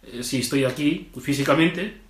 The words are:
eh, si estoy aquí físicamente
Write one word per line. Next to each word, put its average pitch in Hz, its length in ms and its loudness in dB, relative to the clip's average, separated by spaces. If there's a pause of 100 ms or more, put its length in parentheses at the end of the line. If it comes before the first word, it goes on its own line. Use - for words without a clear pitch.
eh, - 200 -12
si 127 160 -2
estoy 135 260 0
aquí 147 440 0 (120)
físicamente 160 760 2 (120)